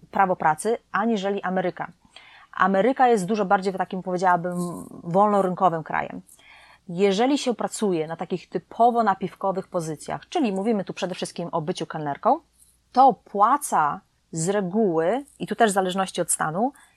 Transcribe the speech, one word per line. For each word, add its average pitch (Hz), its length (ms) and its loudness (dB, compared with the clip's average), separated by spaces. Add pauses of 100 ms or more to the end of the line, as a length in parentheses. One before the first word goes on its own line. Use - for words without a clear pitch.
(100)
prawo 190 260 2
pracy, 165 420 0 (140)
aniżeli 202 500 -2
Ameryka. 180 460 -4 (640)
Ameryka 196 560 4
jest 208 180 2
dużo 208 180 0
bardziej 185 280 0
w 185 40 -6
takim, 185 260 -4
powiedziałabym, 180 560 0 (320)
wolnorynkowym 185 920 2
krajem. 156 380 -6 (680)
Jeżeli 202 500 2
się 240 160 -2
pracuje 185 520 -2
na 165 100 -8
takich 180 320 -8
typowo 233 540 2
napiwkowych 190 640 -2
pozycjach, 156 600 -8
czyli 254 240 0
mówimy 196 320 -2
tu 180 100 -10
przede 185 200 -6
wszystkim 170 380 -8
o 165 80 -2
byciu 160 260 -6
kelnerką, 160 540 -2 (520)
to 254 200 6
płaca 202 880 0 (320)
z 165 160 -2
reguły, 196 760 0 (140)
i 180 80 -8
tu 214 80 -4
też 226 160 4
w 185 40 -2
zależności 190 460 -2
od 170 120 -2
stanu, 175 400 -2 (240)